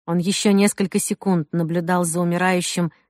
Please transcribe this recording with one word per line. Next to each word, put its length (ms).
Он 140
ещё 320
несколько 480
секунд 520
наблюдал 540
за 160
умирающим 720